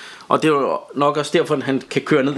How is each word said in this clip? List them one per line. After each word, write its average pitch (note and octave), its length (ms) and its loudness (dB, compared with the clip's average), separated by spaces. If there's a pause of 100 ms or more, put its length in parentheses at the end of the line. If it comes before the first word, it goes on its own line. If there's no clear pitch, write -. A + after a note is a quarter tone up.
(280)
og C3+ 140 2
det D#3 60 4
er D#3 40 4
jo B2 260 0 (160)
nok C#3+ 220 2
også D3 180 -4
derfor, D3+ 280 2
han B2+ 280 -2
kan C3+ 120 -2
køre D3 220 2
ned C#3+ 140 -2